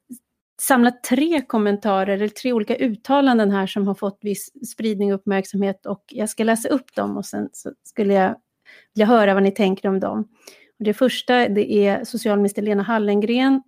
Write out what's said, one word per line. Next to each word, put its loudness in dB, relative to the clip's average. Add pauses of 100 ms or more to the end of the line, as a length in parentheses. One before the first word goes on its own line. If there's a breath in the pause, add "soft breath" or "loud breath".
(600)
samlat 2
tre 0
kommentarer 0
eller -2
tre -4
olika -2
uttalanden 2
här 0
som -2
har -2
fått -8
viss -10
spridning -2
och -4
uppmärksamhet, -4
och -10
jag -8
ska -4
läsa 0
upp -4
dem -4
och -8
sen -8
så -14 (120)
skulle -2
jag 2 (580 soft breath)
vilja 2
höra 6
vad 4
ni 4
tänker 0
om 0
dem. -4 (520 soft breath)
Och -6
det 0
första, 0
det 0
är 2
socialminister -2
Lena 0
Hallengren 0